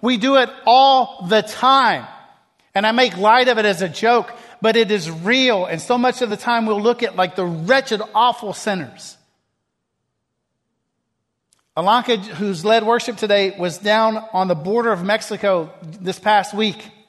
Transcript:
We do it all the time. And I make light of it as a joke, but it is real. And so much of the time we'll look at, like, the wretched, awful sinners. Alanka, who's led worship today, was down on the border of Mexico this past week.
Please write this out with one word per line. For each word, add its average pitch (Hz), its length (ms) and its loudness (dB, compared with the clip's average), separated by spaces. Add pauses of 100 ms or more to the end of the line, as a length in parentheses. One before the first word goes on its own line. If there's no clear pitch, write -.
We 247 160 -2
do 269 180 0
it 254 140 4 (160)
all 262 640 4
the 214 120 4
time. 233 640 2 (720)
And 196 100 0
I 220 60 2
make 233 240 2
light 220 320 4
of 240 120 2
it 208 60 2
as 190 160 0
a 190 60 -4
joke, 220 460 0 (260)
but 220 160 2
it 226 160 2
is 175 180 -4
real. 202 580 0
And 160 140 -6
so 247 160 0
much 247 240 0
of 233 80 -4
the 208 60 -4
time 233 300 -2
we'll 208 160 -2
look 240 200 0
at, 190 140 -4
like, 185 220 -2
the 190 80 -2
wretched, 202 560 -2 (120)
awful 226 380 0
sinners. - 640 -8 (2500)
Alanka, 226 400 0
who's 190 460 -6
led 220 200 2
worship 233 340 -2
today, 202 400 0
was 170 220 -6
down 220 380 2 (160)
on 185 140 0
the 180 80 2
border 214 360 -2
of 180 120 -2
Mexico 196 680 -2 (100)
this 175 380 -10
past 208 340 0
week. 208 340 -4 (220)